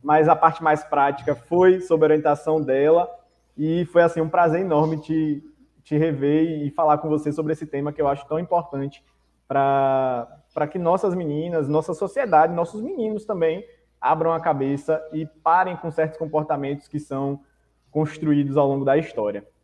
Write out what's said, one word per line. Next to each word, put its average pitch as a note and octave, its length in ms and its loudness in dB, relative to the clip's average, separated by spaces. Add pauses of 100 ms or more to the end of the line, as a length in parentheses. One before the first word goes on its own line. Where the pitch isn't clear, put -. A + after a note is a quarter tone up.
mas D#3 260 4
a D#3+ 60 8
parte D#3+ 260 2
mais D#3 220 0
prática C#3+ 520 0
foi F3+ 460 4
sob E3 220 2
a D3+ 40 4
orientação D#3 540 2
dela. D3+ 480 2 (480)
E E3 280 -2
foi, E3+ 180 4
assim, E3 180 0
um D#3+ 80 -2
prazer E3+ 320 2
enorme D#3+ 380 0
te, D#3 440 -4 (400)
te D3+ 140 -2
rever D3+ 460 0 (200)
e C#3+ 60 -4
falar D3+ 300 2
com D#3 100 -6
você D3+ 220 -2
sobre D#3 220 -4
esse D#3 120 -8
tema C#3+ 260 -6
que D3+ 100 -8
eu C#3+ 60 0
acho C#3 200 -4
tão D#3 120 -4
importante E3 640 -6 (440)
pra, C3+ 800 0 (260)
pra D3 140 -2
que D3 100 -10
nossas F3+ 380 0
meninas, D#3+ 520 -4
nossa D3+ 280 -2
sociedade, F3+ 580 2
nossos E3+ 280 -4
meninos A3 440 -6
também E3+ 400 -2 (340)
abram D#3+ 320 2
a E3 80 0
cabeça C#3+ 720 -2
e D#3 140 -6
parem F3+ 500 0
com E3 160 -8
certos D#3 260 -2
comportamentos D3+ 680 -4
que D3+ 120 -6
são C#3 420 -6 (500)
construídos D3 640 0
ao C#3+ 120 4
longo C#3 180 -2
da C#3 120 4
história G#2 480 -4 (180)